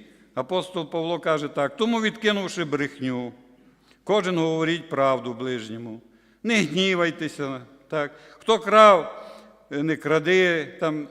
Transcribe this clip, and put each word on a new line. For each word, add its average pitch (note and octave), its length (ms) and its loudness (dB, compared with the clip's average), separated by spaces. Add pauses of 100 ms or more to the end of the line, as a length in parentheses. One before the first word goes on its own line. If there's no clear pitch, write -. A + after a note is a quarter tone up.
(340)
апостол E3+ 580 -4
Павло E3 280 -4
каже D3+ 280 0
так: C#3 300 -2
"Тому, A3+ 240 0
відкинувши G#3 640 -2
брехню, C3 680 -4 (720)
кожен F#3 340 0
говоріть D#3+ 520 0
правду C3 440 0
ближньому, A#2 680 -8 (420)
не A3+ 120 0
гнівайтеся". E3 1040 -2 (260)
Так? D3 240 -4 (180)
"Хто A3 300 0
крав, G3+ 720 6 (380)
не D3 260 0
кради", D#3+ 840 2
там, D#3 320 -4